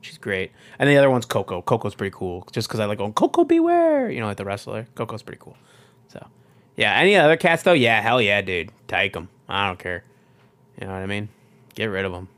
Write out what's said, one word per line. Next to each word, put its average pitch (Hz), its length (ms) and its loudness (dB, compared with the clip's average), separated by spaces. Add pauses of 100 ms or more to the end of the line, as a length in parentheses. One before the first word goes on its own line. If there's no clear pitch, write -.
She's - 180 -20
great. 95 340 -6 (260)
And 139 120 2
the 143 80 8
other 139 100 8
one's 127 160 2
Coco. 95 380 -4
Coco's 113 320 -2
pretty 98 200 -6
cool. 92 380 -10
Just 117 160 -6
'cause 117 100 -6
I 107 60 0
like 104 140 -4
going, 104 160 -6
"Coco 320 280 2
beware," 330 680 2
you 131 100 -6
know, 110 60 -4
like 101 100 -4
the 101 80 -8
wrestler. 104 500 -8
Coco's 113 280 -8
pretty - 180 -18
cool. - 160 -20 (520)
So, - 140 -18 (540)
yeah, 104 200 2
any 185 200 6
other 160 220 6
cats, 165 240 2
though? 185 100 4
Yeah, 117 300 4
hell 120 180 2
yeah, 101 220 2
dude. 90 280 -6 (160)
Take 95 300 -4
'em. 82 140 -12 (180)
I 98 180 -2
don't 92 120 -6
care. 90 260 -8 (720)
You 95 100 -12
know 95 40 -10
what 95 80 -8
I 95 60 -8
mean? 104 240 -8 (440)
Get 110 120 -6
rid 95 180 -4
of 95 80 -6
'em. 90 260 -14